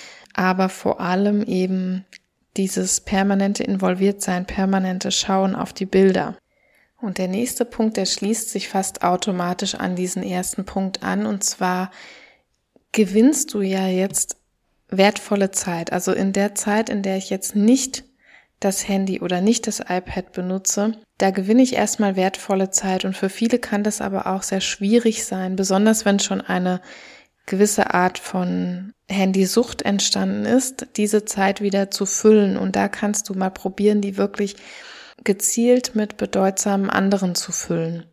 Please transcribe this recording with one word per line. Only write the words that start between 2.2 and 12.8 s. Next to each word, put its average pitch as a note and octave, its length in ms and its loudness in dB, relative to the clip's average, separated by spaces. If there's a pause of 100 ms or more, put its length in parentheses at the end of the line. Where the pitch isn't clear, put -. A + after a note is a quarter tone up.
dieses F#3+ 440 -2
permanente G3 640 0
Involviertsein, F#3+ 800 0
permanente F#3+ 640 -2
Schauen F#3+ 440 0
auf - 180 -6
die - 120 -6
Bilder. F#3+ 500 4 (640)
Und G3 160 -6
der F#3 100 -2
nächste A#3 380 -2
Punkt, A3 320 -2
der F#3+ 80 0
schließt - 440 -2
sich - 200 -6
fast - 340 -4
automatisch F3+ 720 0
an F#3 200 -4
diesen F#3 280 -4
ersten F#3 420 -6
Punkt F#3+ 380 -4
an, F#3+ 220 -2
und G3+ 180 -4
zwar F#3 480 -2 (1000)